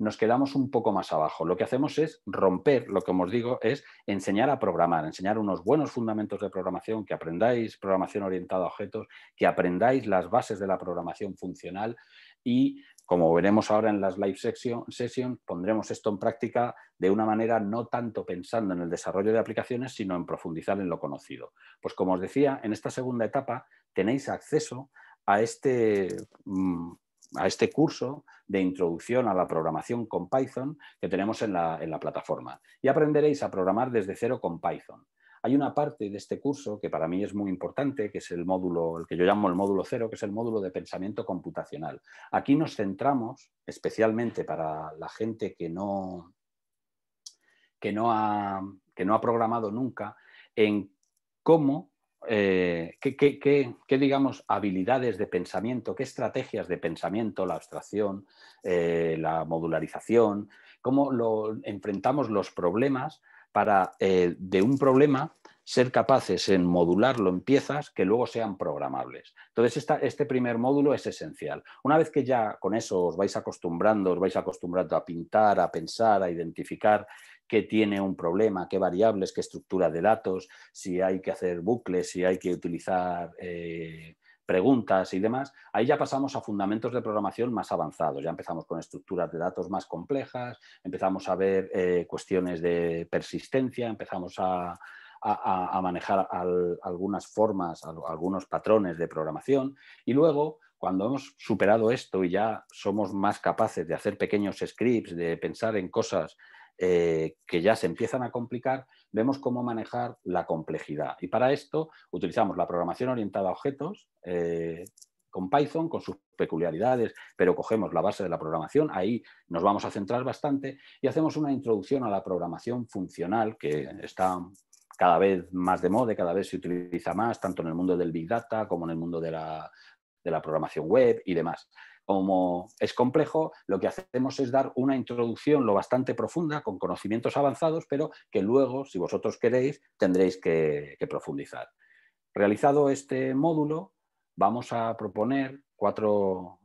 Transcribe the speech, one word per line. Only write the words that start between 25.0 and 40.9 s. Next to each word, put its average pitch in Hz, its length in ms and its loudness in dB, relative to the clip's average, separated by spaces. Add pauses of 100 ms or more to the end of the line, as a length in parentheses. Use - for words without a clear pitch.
a 101 140 6
este, 113 680 2 (380)
mm, 87 460 -2 (440)
a 85 100 0
este 151 240 2
curso 143 540 0 (220)
de 98 140 0
introducción 92 680 0
a 95 60 2
la 90 120 2
programación 82 600 -2
con 87 240 -4
Python 135 480 -2 (220)
que - 80 -4
tenemos 101 340 -2
en 107 100 -2
la, 82 300 -2
en 80 80 -6
la 76 80 -6
plataforma. - 600 -8 (200)
Y 131 80 2
aprenderéis 147 540 4
a 104 80 -2
programar 101 400 0
desde 98 260 -2
cero 120 240 -2
con 82 200 -6
Python. - 440 -6 (380)
Hay 123 120 0
una 139 200 2
parte 147 340 -2
de 101 80 -8
este 98 240 -8
curso 107 400 -6
que 82 80 -6
para 80 180 -2
mí 90 160 -2
es 101 120 -4
muy 101 160 -2
importante, 107 600 -4
que - 80 -8
es - 120 -12
el 87 160 -6
módulo, 87 520 -2
el 82 80 -8
que 82 100 -6
yo 87 80 4
llamo 101 240 4
el 87 60 2
módulo 98 300 2
cero, 117 240 -4
que 110 60 -10
es - 80 -12
el 101 100 -4
módulo 110 280 -2
de 95 100 -4
pensamiento 92 560 -8